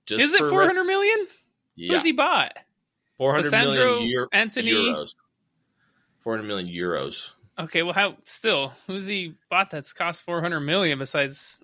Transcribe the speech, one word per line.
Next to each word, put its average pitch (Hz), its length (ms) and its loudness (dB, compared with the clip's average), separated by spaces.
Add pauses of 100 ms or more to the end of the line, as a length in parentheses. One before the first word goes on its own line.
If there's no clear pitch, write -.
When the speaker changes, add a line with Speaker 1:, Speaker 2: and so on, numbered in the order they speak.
Speaker 1:
Just 220 220 0
Speaker 2:
Is 320 80 0
it 403 40 8
Speaker 1:
for 453 60 6
re- 440 60 2
Speaker 2:
four 381 160 6
hundred 370 180 2
million? 392 420 2 (480)
Speaker 1:
Yeah. 170 200 -2
Speaker 2:
Who's - 100 2
he 320 80 2
bought? 277 400 2 (640)
Speaker 1:
Four 135 160 2
hundred 147 180 2
million 220 220 2 (100)
Speaker 2:
Lisandro 240 280 2
Speaker 1:
Eu-, - 200 -2
Speaker 2:
Antony? 226 420 0
Speaker 1:
euros. 233 420 0 (1040)
Four 113 160 -4
hundred 107 120 -6
million 95 200 -4
euros. 85 640 -4 (260)
Speaker 2:
Okay, 165 240 -2
well, 175 120 -4
how, 196 300 0
still, 139 500 -2 (120)
who's 190 200 -8
he 185 260 -6 (160)
bought 185 220 0
that's 147 240 -10
cost 170 320 -6
four 170 160 -2
hundred 170 180 -2
million 156 380 0
besides, 139 640 -4